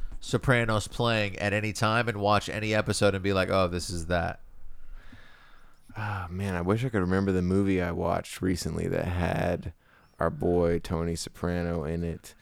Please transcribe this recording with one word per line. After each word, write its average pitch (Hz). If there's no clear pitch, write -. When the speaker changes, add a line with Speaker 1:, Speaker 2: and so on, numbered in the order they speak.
Speaker 1:
Sopranos 117
playing 110
at 101
any 107
time 113
and 104
watch 104
any 107
episode 104
and 92
be 98
like, 92
"Oh, 95
this 87
is 85
that." 87
Speaker 2:
Oh, 101
man, 95
I 87
wish 104
I 131
could 101
remember 95
the 92
movie 95
I 87
watched 87
recently 85
that 87
had 87
our 82
boy 85
Tony 85
Soprano 87
in 82
it. -